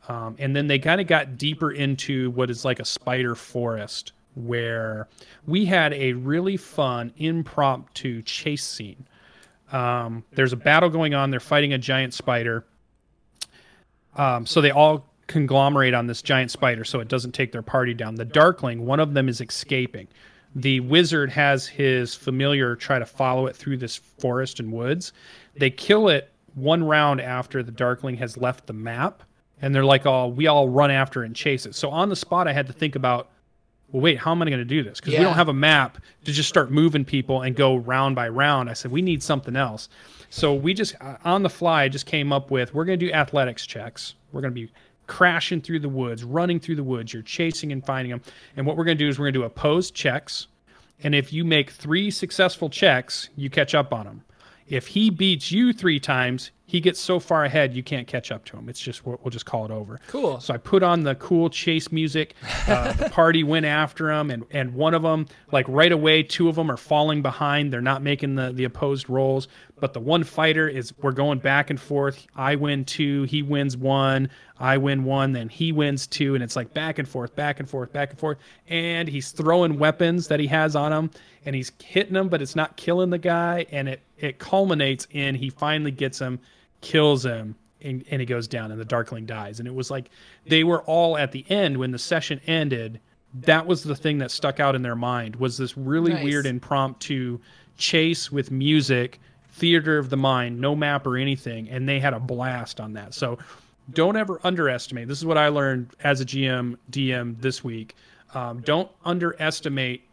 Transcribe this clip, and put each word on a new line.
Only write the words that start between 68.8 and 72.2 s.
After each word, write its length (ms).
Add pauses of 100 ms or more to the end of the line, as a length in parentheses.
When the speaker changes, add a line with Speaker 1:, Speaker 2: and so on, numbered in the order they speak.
Speaker 1:
rolls. 380 (320)
But 140
the 80
one 240
fighter 420
is, 240 (100)
we're 120
going 260
back 300
and 100
forth. 460 (100)